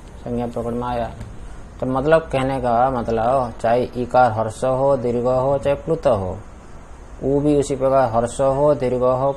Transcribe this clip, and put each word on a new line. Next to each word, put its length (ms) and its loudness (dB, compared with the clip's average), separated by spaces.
संज्ञा 320 -4
पकड़ 180 -4
में 140 -4
आया? 240 -4
तो 80 -4
मतलब 440 2
कहने 300 0
का 280 2
मतलब, 720 0
चाहे 260 2
ईकार 340 4
हर्ष 320 -4
हो, 340 2
दीर्घ 280 -2
हो, 320 2
चाहे 180 0
प्लुत 320 -2
हो, 300 2
उ 180 2
भी 180 2
उसी 160 0
प्रकार 380 2
हर्ष 280 0
हो, 340 4
दीर्घ 260 0
हो, 360 2